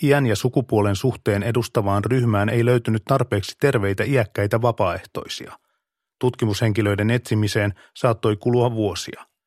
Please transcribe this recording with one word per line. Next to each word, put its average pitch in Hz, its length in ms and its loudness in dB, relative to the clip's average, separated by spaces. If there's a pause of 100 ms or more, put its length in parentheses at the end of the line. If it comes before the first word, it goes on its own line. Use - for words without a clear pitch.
iän 143 220 4
ja 110 100 2
sukupuolen 107 600 0
suhteen 104 480 -2
edustavaan 104 640 -2
ryhmään 107 440 0
ei 113 160 0
löytynyt 117 400 0
tarpeeksi 123 560 -2
terveitä 101 420 0
iäkkäitä 113 580 0
vapaaehtoisia. - 960 -4 (600)
Tutkimushenkilöiden 107 920 0
etsimiseen 107 600 0 (220)
saattoi 113 400 0
kulua 120 360 2
vuosia. 107 540 -6 (220)